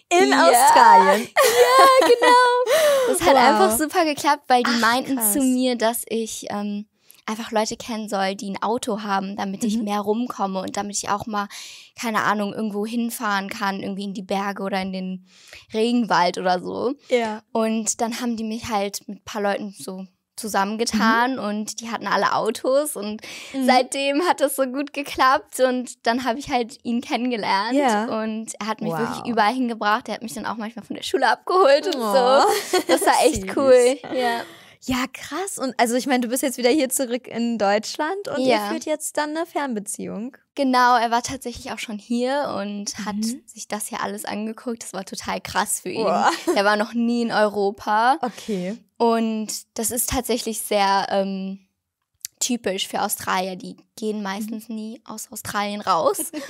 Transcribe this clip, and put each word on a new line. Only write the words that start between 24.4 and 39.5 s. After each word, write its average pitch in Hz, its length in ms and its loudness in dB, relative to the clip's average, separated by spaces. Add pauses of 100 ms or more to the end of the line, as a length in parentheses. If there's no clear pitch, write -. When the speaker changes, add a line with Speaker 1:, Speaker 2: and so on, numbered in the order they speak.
Speaker 2:
das 285 140 2
so 262 80 0
gut 277 300 -4
geklappt 277 640 0
und 254 480 0
dann 247 160 2
habe 247 160 -2
ich 269 100 -12
halt 247 340 -2
ihn 240 180 -2
kennengelernt 226 760 -2
Speaker 1:
Ja. 226 280 2 (180)
Speaker 2:
und 220 360 -6
er 208 80 -8
hat 220 140 -4
mich 165 100 -4
wirklich 165 280 -4
Speaker 1:
Wow. - 80 -12
Speaker 2:
überall 214 260 2
hingebracht. 233 540 -2
Er 220 80 -6
hat - 80 -12
mich 226 100 -12
dann 208 120 -10
auch 202 120 -6
manchmal 220 280 -12
von - 100 -10
der - 80 -12
Schule 269 260 0
abgeholt 294 580 4
und 330 140 0
Speaker 1:
Oh. 214 120 -2
Speaker 2:
so. 330 720 4
Das - 180 2
war 240 200 6
echt 233 160 2
Speaker 1:
<laughs> 190 60 -8
Süß. - 100 -8
Speaker 2:
cool, 262 400 6 (160)
ja. 240 280 -2 (400)
Speaker 1:
Ja, 254 300 -2
krass. 370 460 -10
Und 269 220 -4
also 233 160 2
ich 247 100 -2
meine, 254 160 2
du 240 80 -2
bist 262 140 -2
jetzt 262 140 -2
wieder 247 120 2
hier 269 200 2
zurück 247 380 -4
in 233 300 -4
Deutschland 254 720 -2
und 285 180 -4
ihr 254 60 4
Speaker 2:
Ja. 208 180 0
Speaker 1:
führt - 160 -6
jetzt 302 320 -6
dann 302 180 -2
eine 330 100 -4
Fernbeziehung? 220 920 -8 (180)